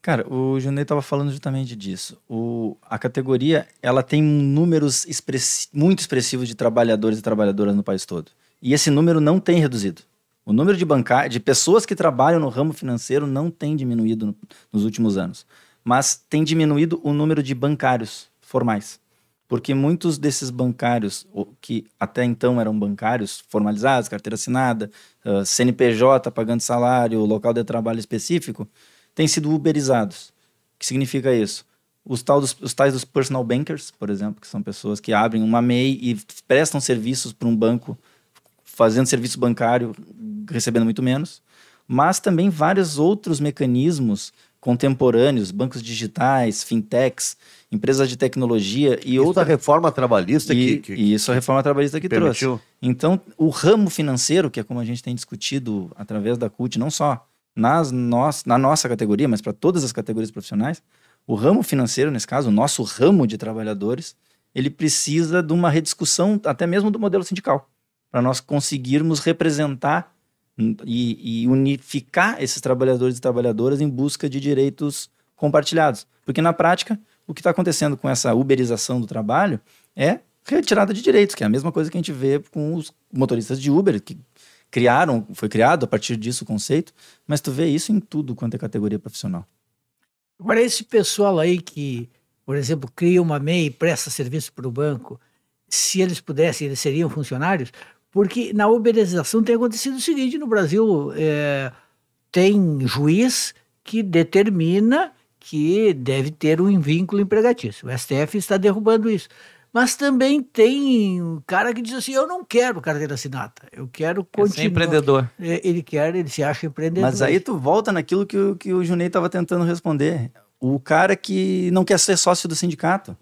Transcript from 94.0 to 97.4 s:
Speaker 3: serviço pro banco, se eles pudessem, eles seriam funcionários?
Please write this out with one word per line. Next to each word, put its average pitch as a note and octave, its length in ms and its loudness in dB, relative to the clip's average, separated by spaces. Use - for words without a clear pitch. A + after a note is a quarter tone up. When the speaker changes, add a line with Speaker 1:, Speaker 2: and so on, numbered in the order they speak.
Speaker 3:
serviço C3 460 -6
pro B2+ 160 -8
banco, C#3 500 -4
se - 320 -2
eles F3+ 180 0
pudessem, D3+ 480 -2
eles C#3 140 -6
seriam D3+ 300 -2
funcionários? D3 600 -4